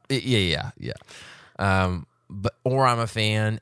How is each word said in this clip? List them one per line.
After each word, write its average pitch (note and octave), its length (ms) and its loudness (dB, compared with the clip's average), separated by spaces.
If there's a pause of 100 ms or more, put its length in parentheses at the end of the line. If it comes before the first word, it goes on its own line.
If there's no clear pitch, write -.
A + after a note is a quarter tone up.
(100)
y-, C3+ 120 -2
yeah, A#2 160 0
yeah, F2 400 -2
yeah. A#1 140 -10 (920)
Um, F2+ 220 -4 (220)
but, G2+ 260 -6 (100)
or C3 220 2
I'm A#2+ 120 2
a A#2 80 -2
fan G#2+ 560 0